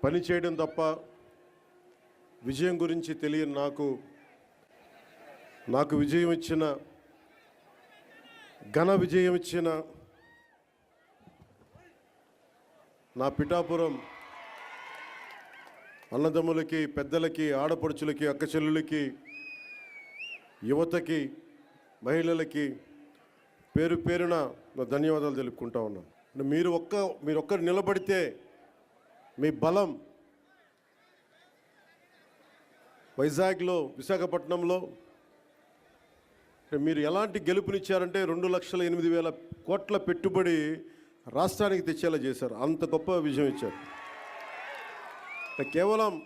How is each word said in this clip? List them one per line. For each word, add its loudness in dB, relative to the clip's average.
పని 4
చేయడం 0
తప్ప -2
విజయం 0
గురించి -2
తెలియని 0
నాకు, 0
నాకు 2
విజయం 4
ఇచ్చిన, 0
ఘన 4
విజయం 4
ఇచ్చిన -2
నా 0
పిఠాపురం 0
అన్నదమ్ములకి, 2
పెద్దలకి, 0
ఆడపడుచులకి, 0
అక్క 0
చెల్లులకి, 0
యువతకి, 0
మహిళలకి 0
పేరు 4
పేరున 0
నా -2
ధన్యవాదాలు 2
తెలుపుకుంటా -4
ఉన్నాను. -8
మీరు 2
ఒక్క, 0
మీరు 0
ఒక్కరు 0
నిలబడితే 2
మీ 4
బలం 2
వైజాగ్లో, 2
విశాఖపట్నంలో -2
మీరు 2
ఎలాంటి 2
గెలుపునిచ్చారంటే 2
రెండు 0
లక్షల 0
ఎనిమిది 2
వేల 4
కోట్ల 0
పెట్టుబడి 2
రాష్ట్రానికి 2
తెచ్చేలా 2
చేశారు. -2
అంత 0
గొప్ప 0
విజయం 2
ఇచ్చారు. -4
కేవలం 2